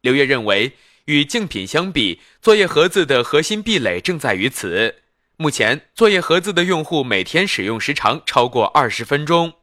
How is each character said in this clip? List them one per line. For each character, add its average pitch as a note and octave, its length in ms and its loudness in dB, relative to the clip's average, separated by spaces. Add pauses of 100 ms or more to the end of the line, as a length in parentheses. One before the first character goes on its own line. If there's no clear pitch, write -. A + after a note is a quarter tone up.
刘 B2+ 140 0
烨 C#3 100 2
认 C3 220 -2
为， G#2 260 0 (320)
与 D3 180 0
竞 G#3 240 -4
品 F#2+ 200 -8
相 F#3 260 -4
比， G#2 300 -4 (180)
作 G#3+ 160 6
业 G3 100 2
盒 D#3+ 220 2
子 F3+ 160 0
的 C3 180 2
核 C#3+ 200 2
心 G#3+ 200 -4
壁 G#3+ 160 0
垒 F#2 220 -2
正 E3+ 180 -4
在 B2 160 0
于 F#2+ 140 0
此。 G#2 540 -4 (340)
目 D#3 140 -2
前， A#2 320 0 (120)
作 A3+ 140 4
业 G3 100 2
盒 E3+ 220 0
子 F#3 100 -6
的 F3 140 0
用 F3+ 180 0
户 D3+ 220 -2
每 G2+ 180 -2
天 F3 240 0
使 A2 180 -4
用 A2 140 -4
时 B2 140 -4
长 C#3+ 320 -2
超 A#2+ 240 0
过 A#2+ 160 0
二 C3 240 2
十 A2+ 160 -6
分 D3 220 -2
钟。 E3+ 260 0 (100)